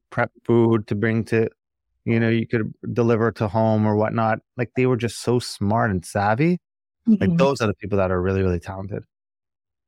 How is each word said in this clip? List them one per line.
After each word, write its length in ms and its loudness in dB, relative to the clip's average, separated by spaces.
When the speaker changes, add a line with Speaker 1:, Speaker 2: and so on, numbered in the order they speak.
Speaker 1:
prep 200 -4
food 420 2
to 80 -4
bring 300 -2
to, 240 0
you 160 0
know, 80 0
you 180 0
could 260 -4
deliver 400 2
to 160 -2
home 380 2
or 100 2
whatnot. 420 0
Like, 200 -6
they 100 2
were 100 2
just 240 -6
so 200 0
smart 500 -2
and 160 -4
savvy. 540 0
Like, 100 4
Speaker 2:
Mm-hmm. 180 2
Speaker 1:
those 240 2
are 40 2
the 60 2
people 240 -4
that 140 2
are 100 0
really, 220 0
really 180 0
talented. 420 -10